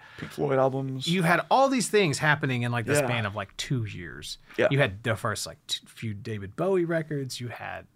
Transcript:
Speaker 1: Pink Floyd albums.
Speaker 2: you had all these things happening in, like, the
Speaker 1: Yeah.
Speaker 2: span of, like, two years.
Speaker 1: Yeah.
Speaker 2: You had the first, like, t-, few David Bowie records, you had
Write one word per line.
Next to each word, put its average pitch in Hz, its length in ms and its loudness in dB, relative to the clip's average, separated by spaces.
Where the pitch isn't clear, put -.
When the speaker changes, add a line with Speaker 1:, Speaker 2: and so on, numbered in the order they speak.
Speaker 1:
Pink 151 160 -12
Floyd 139 260 2
albums. 131 480 0
Speaker 2:
you 175 160 2
had 170 260 4
all 262 200 6
these 254 200 0
things 190 300 4
happening 143 440 4
in, 120 100 0
like, 117 120 0
the 139 80 0
Speaker 1:
Yeah. 147 120 4
Speaker 2:
span 117 200 0
of, 101 100 -4
like, 98 200 -8
two 120 300 -2
years. 76 520 -12
Speaker 1:
Yeah. 117 140 4
Speaker 2:
You 139 80 2
had 110 240 0
the 117 120 0
first, - 320 -4
like, 80 100 -14
t-, - 180 -6
few - 280 -8
David 101 440 -10
Bowie 180 280 2
records, 151 540 -4
you 120 80 -6
had 95 480 -10